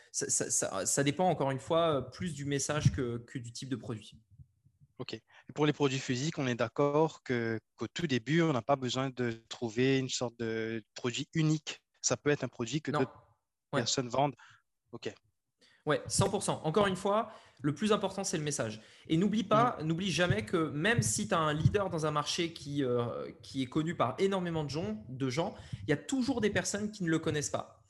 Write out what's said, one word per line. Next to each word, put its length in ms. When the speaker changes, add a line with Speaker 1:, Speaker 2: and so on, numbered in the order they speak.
Speaker 1:
ça, 180
ça, 200
ça, 360
ça 180
dépend 260
encore 220
une 80
fois, 380
euh, 40
plus 320
du 120
message 460
que, 260
que 220
du 120
type 180
de 60
produit. 440
Speaker 2:
OK. 160
Et 400
pour 120
les 80
produits 260
physiques, 380
on 100
est 80
d'accord 680
que, 360
qu'au 120
tout 200
début, 340
on 120
n'a 80
pas 140
besoin 340
de 400
trouver 500
une 100
sorte 300
de 440
produit 380
unique. 480
Ça 160
peut 120
être 140
un 40
produit 340
que 100
Speaker 1:
Non. 80
Speaker 2:
d'autres 280
Speaker 1:
Ouais. 100
Speaker 2:
personnes 280
vendent. 260
OK. 220
Speaker 1:
Ouais, 220
cent 220
pour 140
cent. 200
Encore 240
une 80
fois, 380
le 120
plus 180
important, 320
c'est 140
le 60
message. 380
Et 100
n'oublie 260
pas, 360
Speaker 2:
Mhm. 80
Speaker 1:
n'oublie 240
jamais 340
que 240
même 320
si 260
tu 60
as 60
un 140
leader 360
dans 160
un 60
marché 420
qui, 320
euh, 440
qui 220
est 40
connu 280
par 240
énormément 440
de 60
gens, 400
de 200
gens, 260
il 80
y 40
a 40
toujours 420
des 120
personnes 400
qui 120
ne 60
le 100
connaissent 300
pas. 400